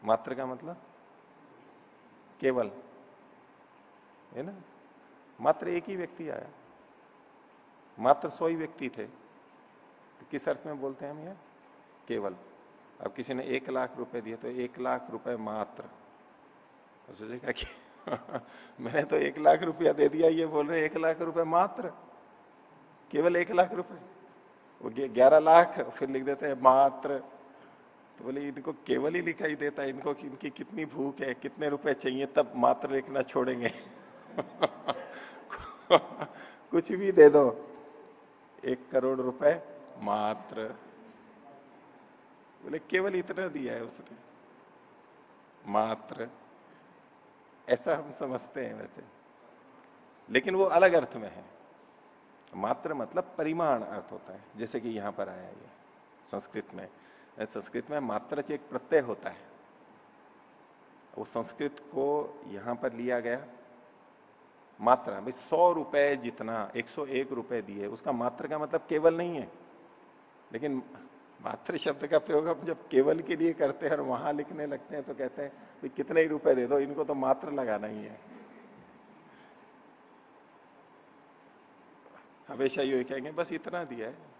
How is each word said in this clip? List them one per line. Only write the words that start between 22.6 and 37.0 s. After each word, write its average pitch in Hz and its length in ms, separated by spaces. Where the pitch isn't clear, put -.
केवल 165 240
एक 175 160
लाख 180 200
रुपए। 180 240
वो 113 80
ग्य-, 127 200
ग्यारह 127 300
लाख, 165 400
फिर 135 300
लिख 135 140
देते 139 220
हैं 135 160
मात्र। 135 560
तो - 60
बोले, 139 240
"इनको 143 260
केवल 139 400
ही 175 80
दिखाई 160 340
देता 147 280
है, 139 60
इनको 139 240
कि-, - 120
इनकी 135 240
कितनी 175 360
भूख 139 340
है, 135 140
कितने 147 360
रुपए 143 240
चाहिए, 135 320
तब 139 300
मात्र 127 340
लिखना 135 320
छोड़ेंगे।" 123 520
<laughs> - 1500
कुछ 170 200
भी 190 200